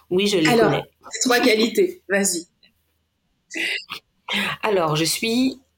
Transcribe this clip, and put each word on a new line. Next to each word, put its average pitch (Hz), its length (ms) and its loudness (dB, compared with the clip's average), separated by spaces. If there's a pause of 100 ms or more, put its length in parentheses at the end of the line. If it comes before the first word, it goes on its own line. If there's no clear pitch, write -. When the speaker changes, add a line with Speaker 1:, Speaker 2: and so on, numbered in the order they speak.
Speaker 1:
Oui, 190 180 2
je 202 100 2
les 160 100 2
Speaker 2:
Alors, 226 240 4
Speaker 1:
connais. 135 120 -2 (400)
Speaker 2:
trois 240 160 2
qualités, 214 680 2
vas-y. 190 380 -2 (2250)
Speaker 1:
Alors, 175 340 0
je 160 100 0
suis 240 540 -2 (180)